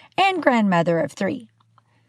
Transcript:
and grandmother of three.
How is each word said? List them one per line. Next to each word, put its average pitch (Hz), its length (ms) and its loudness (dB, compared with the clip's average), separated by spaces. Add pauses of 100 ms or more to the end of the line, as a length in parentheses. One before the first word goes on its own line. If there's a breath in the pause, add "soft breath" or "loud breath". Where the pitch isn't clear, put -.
(180 loud breath)
and 370 260 0
grandmother 180 560 2
of - 140 -4
three. - 340 -6 (600 soft breath)